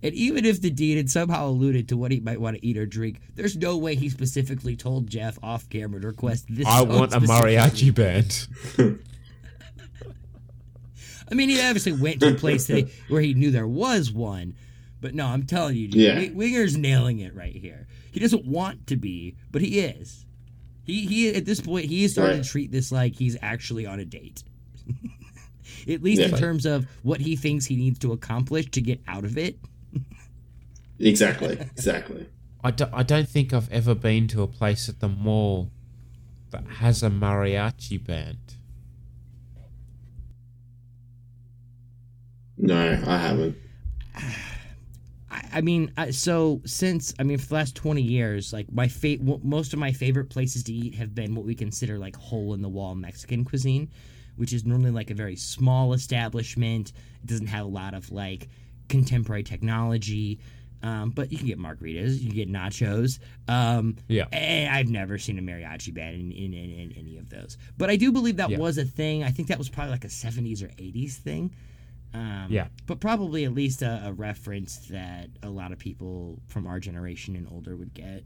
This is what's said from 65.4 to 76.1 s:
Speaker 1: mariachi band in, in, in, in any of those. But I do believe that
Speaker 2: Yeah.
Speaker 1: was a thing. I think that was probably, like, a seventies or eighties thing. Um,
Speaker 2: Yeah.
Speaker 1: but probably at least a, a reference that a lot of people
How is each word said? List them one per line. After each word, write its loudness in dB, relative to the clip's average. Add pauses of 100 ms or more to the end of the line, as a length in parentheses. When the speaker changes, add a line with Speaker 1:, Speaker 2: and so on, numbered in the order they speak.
Speaker 1:
mariachi -10
band -10
in, -8
in, -8
in, -10
in -12
any -14
of -16
those. -16 (200)
But 2
I 6
do 6
believe 2
that 0
Speaker 2:
Yeah. 0
Speaker 1:
was 0
a -2
thing. -2
I 0
think -4
that -2
was -6
probably, -6
like, -6
a -10
seventies -6
or -12
eighties -8
thing. -6 (600)
Um, -8
Speaker 2:
Yeah. 0 (180)
Speaker 1:
but -6
probably 0
at -2
least -2
a, -4
a -6
reference -8 (100)
that -12 (140)
a -12
lot -10
of -14
people -12